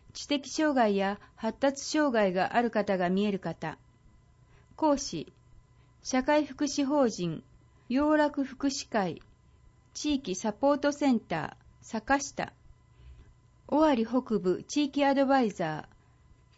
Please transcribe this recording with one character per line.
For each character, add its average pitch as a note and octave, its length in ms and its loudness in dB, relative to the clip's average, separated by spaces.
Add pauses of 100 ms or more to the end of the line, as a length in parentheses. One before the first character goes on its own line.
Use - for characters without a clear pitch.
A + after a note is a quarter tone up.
(140)
知 - 140 -12
的 C#4+ 220 -2
障 D4+ 260 0
害 G#3+ 220 4
や G3 220 -2 (160)
発 A3 240 -6
達 C#4 240 0
障 D4 300 0
害 G#3 200 2
が F#3 220 0
あ A#3 60 6
る A#3+ 80 0
方 G#3 280 0
が F3+ 120 0
見 F#3+ 160 2
え G#3+ 60 0
る F#3+ 80 -4
方。 D#3+ 380 -8 (960)
講 D4 220 2
師、 - 340 -8 (720)
社 B3+ 200 -2
会 D4+ 220 2
福 D4 200 -6
祉 C#4+ 200 -2
法 C#4 240 2
人、 F3 340 -6 (460)
養 D4 280 2
楽 D4 260 0
福 - 240 -6
祉 - 220 -6
会、 F#3 320 -2 (720)
地 D4 220 -2
域 B3+ 200 -6
サ G#3+ 180 -4
ポ C#4 200 2
ー D4 40 2
ト C#4+ 140 2
セ C#4+ 200 0
ン A3+ 80 2
タ - 160 -6
ー、 D3+ 180 -6 (280)
坂 A#3 380 -2
下。 - 340 -8 (1120)
尾 C#4 120 0
張 C#4+ 260 4
北 A#3 340 -2
部 F3+ 280 -2
地 D4 180 0
域 C#4+ 200 0
ア C#4 100 4
ド C#4 100 4
バ C4+ 160 4
イ A3 100 0
ザ D#3 360 -6 (680)